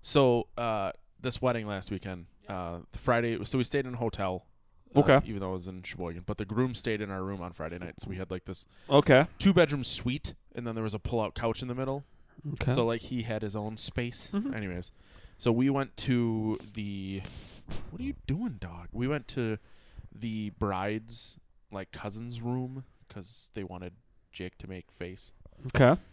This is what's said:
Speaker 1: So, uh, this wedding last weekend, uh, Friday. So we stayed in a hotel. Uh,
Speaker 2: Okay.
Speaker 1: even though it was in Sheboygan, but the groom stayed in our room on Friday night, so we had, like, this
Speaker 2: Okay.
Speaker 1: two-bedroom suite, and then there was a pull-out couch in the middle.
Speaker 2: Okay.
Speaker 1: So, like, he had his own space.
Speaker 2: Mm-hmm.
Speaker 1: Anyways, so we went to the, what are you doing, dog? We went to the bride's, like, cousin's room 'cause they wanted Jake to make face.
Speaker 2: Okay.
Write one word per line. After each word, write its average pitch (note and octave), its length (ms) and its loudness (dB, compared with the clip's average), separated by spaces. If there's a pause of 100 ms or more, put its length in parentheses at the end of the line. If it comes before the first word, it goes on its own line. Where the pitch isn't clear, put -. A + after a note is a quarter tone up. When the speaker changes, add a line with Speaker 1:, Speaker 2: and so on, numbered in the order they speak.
Speaker 1:
So, B2 460 6 (100)
uh, A2 340 0 (280)
this B2+ 220 -4
wedding A#2 240 0
last G2 240 -6
weekend, F#2 380 -6 (200)
uh, F2 320 -6 (140)
Friday. A#2 500 2
So C3 140 -2
we B2+ 60 2
stayed C3+ 240 0
in B2+ 80 -8
a - 20 -8
hotel. G2 480 -2 (500)
Uh, C#3 40 10
Speaker 2:
Okay. C#3+ 260 8
Speaker 1:
even G#2 160 -6
though F#2 80 -4
it F#2+ 40 -2
was F2 140 -6
in F#2 160 -10
Sheboygan, F2 440 -6
but G#2 100 -4
the G#2+ 80 -4
groom A#2 300 0
stayed G#2+ 260 -2
in G2+ 100 -6
our F#2+ 120 -4
room G2 180 -6
on F2 120 -8
Friday E2 260 -8
night, F2 200 -10
so - 100 -10
we F#2 80 -6
had, F#2+ 140 -8
like, F#2 140 -6
this - 200 -10 (240)
Speaker 2:
Okay. C#3+ 360 10 (140)
Speaker 1:
two-bedroom D#3+ 440 8
suite, - 520 -2 (180)
and A#2+ 120 -8
then A#2 100 -4
there A2 100 -2
was G#2+ 80 -2
a G#2 60 -4
pull-out A2 360 0
couch A2+ 280 -2
in B2+ 40 -6
the B2 80 -4
middle. C3+ 300 -4 (480)
Speaker 2:
Okay. - 200 2
Speaker 1:
So, B2 120 6
like, A#2 160 0
he A#2+ 220 -4
had A2 180 -2
his G#2 160 -4
own G#2+ 180 -4
space. - 580 -6
Speaker 2:
Mm-hmm. A#3 200 -2
Speaker 1:
Anyways, F2+ 380 -6 (460)
so A#2+ 140 2
we B2+ 180 4
went C#3 280 -2
to A2+ 600 2 (180)
the, G2 480 -6 (680)
what F3+ 100 -12
are B3+ 60 -6
you C#4 100 -4 (120)
doing, F3 320 -2
dog? F2 340 -10
We B2 140 -2
went C#3+ 220 -2
to A2 280 -2 (560)
the G#2+ 380 -6
bride's, G#2+ 880 -4 (320)
like, G2 200 -8
cousin's A#2 500 -8
room B2+ 440 -4 (240)
'cause - 440 -14
they G#2 120 -6
wanted F2+ 280 -10 (380)
Jake - 280 -10
to - 100 -14
make F#2 220 -12
face. - 420 -12 (420)
Speaker 2:
Okay. C3+ 220 10 (160)